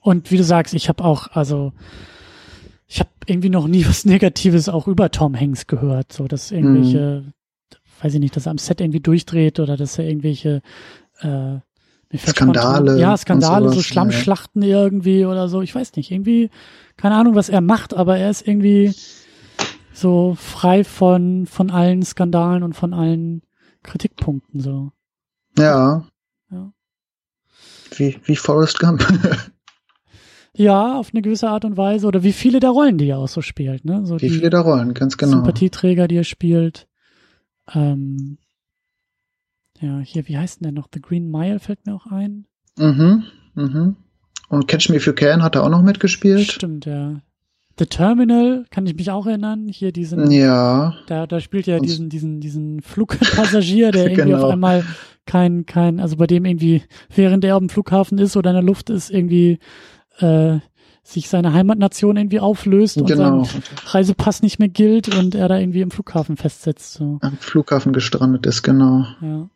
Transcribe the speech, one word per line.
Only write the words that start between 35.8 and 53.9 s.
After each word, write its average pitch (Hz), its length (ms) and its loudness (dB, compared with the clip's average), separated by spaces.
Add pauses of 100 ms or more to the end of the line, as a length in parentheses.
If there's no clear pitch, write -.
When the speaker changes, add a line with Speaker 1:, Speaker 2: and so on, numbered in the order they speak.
Speaker 1:
die 170 80 0
er 170 80 0
spielt. 165 640 -2 (840)
Ähm, 139 640 -4 (1400)
ja, 139 180 -8
hier, 143 300 -8
wie 147 100 -8
heißt 175 220 -10
denn 175 40 -12
der 151 80 -8
noch? 143 200 -12
The 143 100 -14
Green 170 280 -6
Mile 170 280 -6
fällt - 260 -12
mir 208 100 -10
auch 190 120 -16
ein. 208 400 -8 (320)
Speaker 2:
Mhm, 156 460 4 (300)
mhm. 151 420 -2 (520)
Und 143 200 -2
Catch - 200 0
Me 165 80 4
If 143 100 0
You 151 60 2
Can 151 300 4
hat 165 140 0
er 139 80 2
auch 147 40 2
noch 170 140 4
mitgespielt. 202 680 2
Speaker 1:
Stimmt, 156 360 -8
ja. 147 340 -8 (580)
The 170 60 2
Terminal, 240 880 2
kann 190 160 -4
ich 165 100 -4
mich 175 140 -6
auch 196 160 -6
erinnern. 214 420 -6
Hier 190 240 -6
diesen, 160 380 -2
Speaker 2:
Ja. 135 640 2 (120)
Speaker 1:
da, 160 200 -6
da 165 140 -6
spielt 190 280 -6
er 170 120 0
Speaker 2:
Und 139 60 -2
Speaker 1:
diesen, 165 220 -6
diesen, 156 320 -8
diesen 151 400 -8
Flugpassagier, 208 1120 0